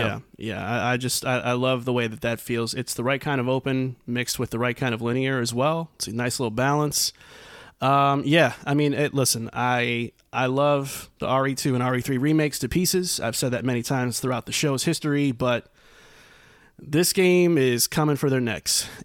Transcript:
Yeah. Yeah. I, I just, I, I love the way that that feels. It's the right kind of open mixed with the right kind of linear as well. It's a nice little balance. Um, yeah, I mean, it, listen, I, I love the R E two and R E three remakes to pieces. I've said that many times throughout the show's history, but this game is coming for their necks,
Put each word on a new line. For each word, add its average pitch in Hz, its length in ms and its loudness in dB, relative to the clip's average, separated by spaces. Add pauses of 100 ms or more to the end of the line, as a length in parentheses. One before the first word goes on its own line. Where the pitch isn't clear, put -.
Yeah. 104 140 -2 (200)
Yeah. 104 280 -8 (220)
I, 123 60 2
I - 20 -2
just, 123 280 -2
I, 127 160 0
I 123 120 -2
love 123 320 0
the 127 80 0
way 120 160 0
that 110 140 -10
that 117 180 -2
feels. 117 340 -4
It's - 200 -6
the 120 100 -6
right 135 160 0
kind 139 200 -2
of 123 80 0
open 131 460 -2 (140)
mixed 120 320 -2
with 120 100 -4
the 113 80 -4
right 123 180 0
kind 131 180 -2
of 113 80 -6
linear 131 380 0
as 117 140 -2
well. 156 420 0
It's - 120 -8
a 101 40 -8
nice 123 280 -2
little 117 100 -2
balance. 143 640 0 (640)
Um, 139 460 2
yeah, 143 300 4 (100)
I 143 80 -2
mean, 147 220 4
it, 143 180 0
listen, 123 400 0
I, 120 600 0 (200)
I 127 140 0
love 139 720 0
the - 80 -4
R 135 200 2
E 135 80 0
two 131 200 0
and 123 80 0
R 127 120 0
E 123 60 2
three 131 160 -2
remakes 151 440 2
to 123 100 -2
pieces. 180 500 0
I've 113 160 -4
said 127 140 0
that 120 160 -2
many 123 160 0
times 123 360 -2
throughout 127 280 -4
the 117 60 -10
show's 139 320 0
history, 143 460 0
but 120 360 0 (1120)
this 151 340 0
game 180 460 4
is 127 280 2
coming 151 300 2
for 143 140 0
their 131 100 2
necks, - 480 -2 (160)